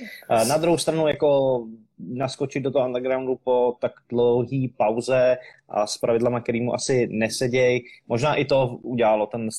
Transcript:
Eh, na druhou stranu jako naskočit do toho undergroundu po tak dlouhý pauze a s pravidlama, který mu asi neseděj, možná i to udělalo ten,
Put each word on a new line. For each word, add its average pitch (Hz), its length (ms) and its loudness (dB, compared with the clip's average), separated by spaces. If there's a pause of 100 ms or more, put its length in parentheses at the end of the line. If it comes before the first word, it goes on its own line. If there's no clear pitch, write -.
(300)
Eh, 113 140 2
na 135 120 0
druhou 165 220 2
stranu 160 300 0
jako 139 540 2 (360)
naskočit 127 640 -6
do 135 80 -2
toho 127 160 2
undergroundu 127 580 -2
po 123 360 2
tak 120 120 -2 (160)
dlouhý 120 600 0
pauze 123 680 2 (320)
a 104 180 -2
s - 120 -8
pravidlama, 120 420 0
který 117 220 -2
mu 120 120 -2
asi 123 360 0
neseděj, 123 720 0 (240)
možná 127 260 0
i 143 100 0
to 135 220 2 (160)
udělalo 110 440 2
ten, 117 220 -6 (100)